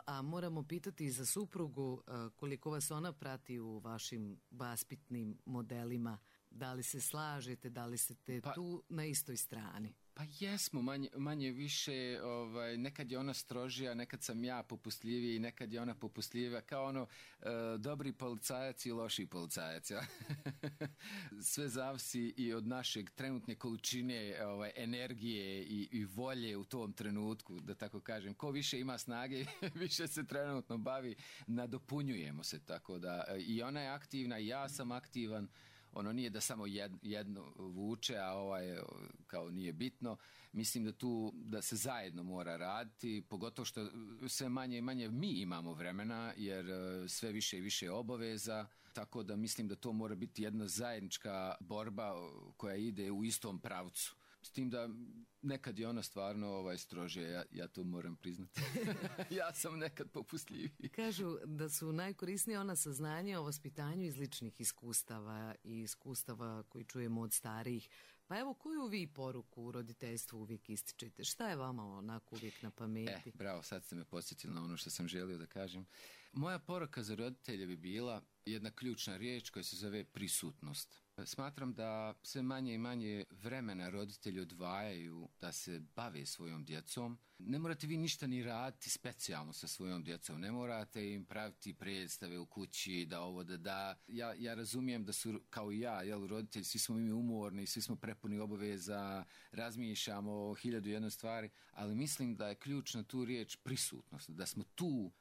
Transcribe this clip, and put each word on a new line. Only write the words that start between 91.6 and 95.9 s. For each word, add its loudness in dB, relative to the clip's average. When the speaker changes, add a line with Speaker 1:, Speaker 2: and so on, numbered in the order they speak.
Speaker 2:
predstave -2
u -6
kući, 0
da 0
ovo, -2
da, -2
da. 0
Ja, -2
ja -2
razumijem 2
da 0
su, 0
kao -2
i 2
ja, 2